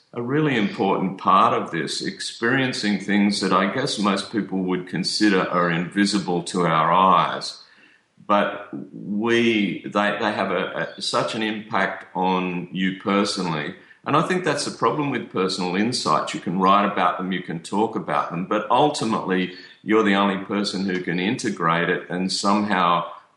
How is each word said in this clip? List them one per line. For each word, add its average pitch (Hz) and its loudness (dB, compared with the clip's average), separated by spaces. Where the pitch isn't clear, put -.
a 120 -6
really 135 0
important 98 0
part 104 4
of 110 -2
this, 73 -4
experiencing 117 -2
things 101 2
that 95 0
I 98 2
guess 131 -2
most 101 -2
people 95 -2
would 90 -2
consider 90 2
are 87 2
invisible 90 0
to 90 -2
our 80 2
eyes. 87 4
But - 0
we, 107 0
they, 104 0
they 107 0
have 98 -2
a, - -4
a, 98 -14
such - -2
an 113 -2
impact 104 -4
on 92 0
you 95 -2
personally. 92 0
And 139 2
I 165 2
think 185 0
that's 147 -2
the 107 -4
problem 139 -2
with 113 -6
personal 92 -2
insights. 107 0
You - -8
can 90 -4
write 98 4
about 90 0
them, 95 -4
you 90 -2
can 85 -8
talk 110 -2
about 78 -2
them, 87 -6
but 104 -2
ultimately 110 0
you're 107 4
the 101 4
only 98 2
person 101 -4
who 90 -2
can 87 -2
integrate 90 0
it 87 -4
and 92 -2
somehow 95 2